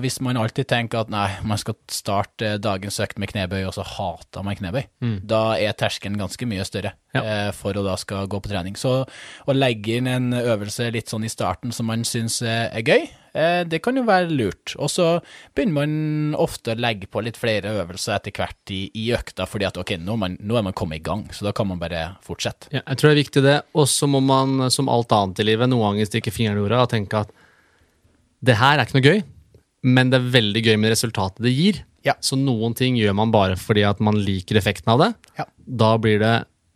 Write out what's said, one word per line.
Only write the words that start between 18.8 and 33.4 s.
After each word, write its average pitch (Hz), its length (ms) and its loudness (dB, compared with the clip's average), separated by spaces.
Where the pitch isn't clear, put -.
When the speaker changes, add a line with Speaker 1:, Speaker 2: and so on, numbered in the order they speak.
Speaker 1:
i 110 160 -4
økta, - 360 -4
fordi 98 200 -4
at, 90 100 -6
ok, 90 220 -6
nå 92 140 -6
er 117 40 -2
man, 90 240 -4
nå 107 160 -2
er 110 60 0
man 95 100 -4
kommet 80 260 -6
i 78 40 -18
gang, 82 280 -6
så - 120 -12
da 104 80 -2
kan 110 160 -2
man 90 120 -4
bare 85 440 -6
fortsette. - 480 -8
Speaker 2:
Ja, 131 160 -4
jeg 135 100 -4
tror 151 120 6
det 151 80 6
er 143 60 4
viktig 135 200 2
det, 143 200 4
og 147 140 4
så - 200 0
må 139 140 4
man, 135 480 2
som 131 200 0
alt 120 220 2
annet 98 280 2
i 107 40 4
livet, 110 260 2
noen 110 260 2
ganger 107 100 0
stikke 110 260 -4
fingeren 107 260 0
i 104 40 0
jorda 113 220 2
og 120 80 0
tenke 104 300 -2
at - 100 -6
det 123 140 6
her 139 200 6
er 123 80 4
ikke - 140 2
noe 127 80 6
gøy, 196 160 6
men 127 280 6
det 131 80 6
er 123 100 -2
veldig 113 340 2
gøy 113 140 6
med 110 140 4
resultatet 113 500 -2
det 127 140 2
gir. 165 240 2
Speaker 1:
Ja. 135 180 2
Speaker 2:
Så - 160 -2
noen 117 400 0
ting 127 180 2
gjør 104 200 2
man 110 160 2
bare 95 260 4